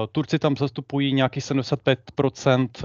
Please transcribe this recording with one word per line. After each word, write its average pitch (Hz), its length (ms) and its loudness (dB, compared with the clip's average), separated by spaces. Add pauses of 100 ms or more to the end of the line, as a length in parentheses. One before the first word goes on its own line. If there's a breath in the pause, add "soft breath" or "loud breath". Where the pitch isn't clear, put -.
(120)
Turci 156 280 -2
tam 143 180 0
zastupují 139 560 -2
nějakých 135 300 0
sedmdesát 135 380 -4
pět - 340 0
procent 131 680 0